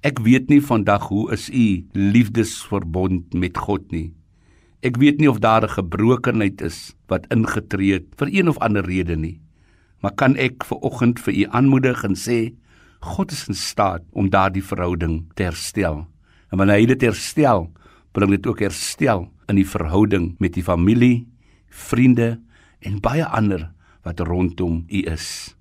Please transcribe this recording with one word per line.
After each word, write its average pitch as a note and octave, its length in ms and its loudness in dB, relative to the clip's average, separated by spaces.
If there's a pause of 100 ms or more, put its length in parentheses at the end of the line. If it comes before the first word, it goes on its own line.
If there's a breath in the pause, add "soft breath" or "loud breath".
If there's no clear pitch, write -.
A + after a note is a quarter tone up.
Ek C3+ 180 -2
weet B2+ 300 4
nie C#3+ 120 8
vandag G#2 480 0
hoe G#2 220 -2
is - 180 -8
u A2 440 2
liefdesverbond G2 1400 0
met F2+ 240 -2
God - 340 -6
nie. E2 240 -8 (680)
Ek B2 160 -2
weet D3 220 4
nie D3+ 100 6
of A2+ 100 0
daar A2 240 4
'n G#2+ 60 -2
gebrokenheid G#2 920 0
is - 340 -10 (120)
wat F#2 200 -4
ingetree G2+ 680 0
het F#2 120 -4 (120)
vir C#3+ 160 -2
een F#3+ 160 2
of C#3+ 80 0
ander G#2+ 260 -2
rede F2+ 320 -4
nie. D#2+ 260 -8 (600)
Maar G2 140 -4
kan C3+ 200 2
ek B2+ 300 -4
vanoggend A#2+ 540 -2
vir G#2 140 -4
u G2+ 160 0
aanmoedig C3 540 2
en G2 120 -2
sê, A#2 400 -4 (440 soft breath)
God - 320 -6
is - 160 -12
in G2+ 60 -6
staat F#2 480 -2 (120)
om G2 160 0
daardie F#2+ 340 2
verhouding F2 720 -4
te G2 80 -2
herstel. E2 640 -4 (440)
En F#2+ 60 -2
wanneer G2+ 220 4
hy A2+ 60 6
dit C3 160 2
herstel, A2 720 0 (400 soft breath)
bring G2 200 2
dit G2 160 0
ook G2+ 120 -4
herstel G2+ 720 -2 (160)
in G#2 80 2
die F#2+ 120 4
verhouding F2+ 720 0
met F2+ 140 0
die F2+ 100 -4
familie, A#2 640 2 (420)
vriende A#2 720 2 (380 soft breath)
en G2+ 200 -8
baie B2 260 -2
ander F#2+ 460 -2 (320 soft breath)
wat E2+ 160 -10
rondom E2+ 680 -2
u G2 160 -2
is. - 560 -10